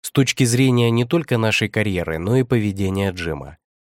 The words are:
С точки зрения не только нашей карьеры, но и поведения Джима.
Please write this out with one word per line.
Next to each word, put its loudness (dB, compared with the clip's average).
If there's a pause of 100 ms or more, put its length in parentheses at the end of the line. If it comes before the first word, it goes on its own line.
С -12
точки 2
зрения 4
не 2
только -2
нашей 0
карьеры, -2
но 0
и 2
поведения -2
Джима. -8 (360)